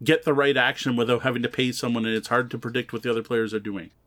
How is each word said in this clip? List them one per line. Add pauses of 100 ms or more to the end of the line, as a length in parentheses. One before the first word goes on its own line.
get
the
right
action
without
having
to
pay
someone,
and
it's
hard
to
predict
what
the
other
players
are
doing. (160)